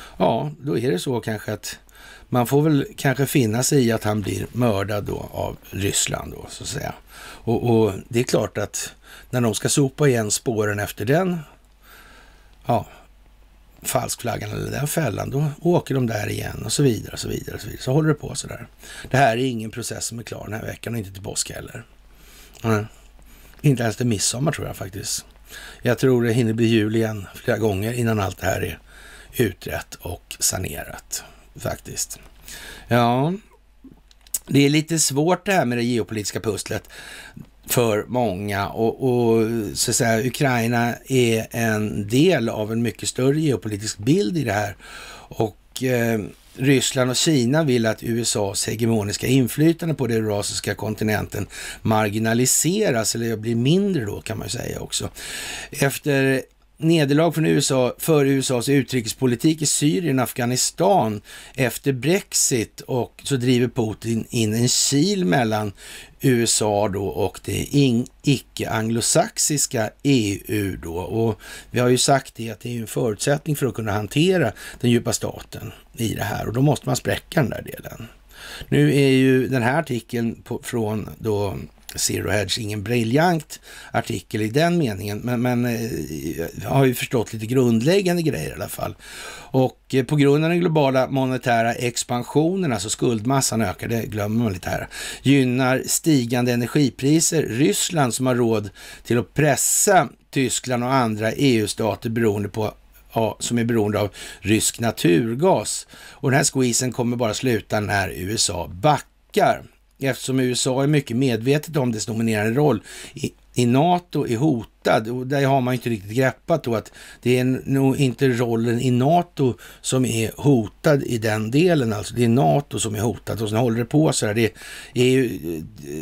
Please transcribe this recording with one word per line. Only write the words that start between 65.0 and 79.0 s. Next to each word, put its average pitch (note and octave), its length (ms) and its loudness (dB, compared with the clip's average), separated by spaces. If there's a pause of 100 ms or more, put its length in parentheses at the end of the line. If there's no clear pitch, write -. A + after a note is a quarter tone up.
mellan A2 460 0 (500)
U A#2+ 220 4
S - 180 2
A G#2+ 260 2
då F#2+ 200 -4
och - 360 -2
det G2 200 -4
in-, C3 440 2 (160)
icke-anglosaxiska A#2 1700 0 (140)
E G#2+ 440 2
U G2+ 360 -2
då. E2 140 -8
Och G#2+ 420 -2 (320)
vi A2+ 80 -2
har B2 100 4
ju B2+ 80 4
sagt C3+ 380 2
det, A2+ 160 -10
att G#2 80 -14
det A#2+ 180 -8
är A#2 40 -6
en G#2+ 60 -8
förutsättning C#3+ 680 -2
för C#3 100 -2
att A2 100 -2
kunna A2 160 -4
hantera C#3+ 600 2 (280)
den A#2+ 120 2
djupa A#2 220 2
staten - 580 -8 (220)
i A2+ 200 -2
det A#2 100 -4
här, A#2+ 240 -4
och G#2+ 60 -4
då B2 80 0
måste C#3 240 2
man C3 100 -2
spräcka - 460 -2
den G#2 80 0
där - 120 -8
delen. - 460 -14 (640)
Nu C#3+ 260 4
är C#3 140 6